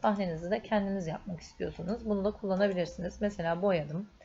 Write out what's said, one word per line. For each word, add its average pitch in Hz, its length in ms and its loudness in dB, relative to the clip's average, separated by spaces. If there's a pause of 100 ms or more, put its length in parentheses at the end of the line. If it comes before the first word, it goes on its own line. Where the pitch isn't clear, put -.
Sahnenizi 185 500 0
de 220 80 2
kendiniz 196 480 0
yapmak 160 320 -6
istiyorsanız 202 680 -4
bunu 196 160 2
da 214 60 4
kullanabilirsiniz. 185 920 0
Mesela 175 400 0
boyadım. 175 480 2 (160)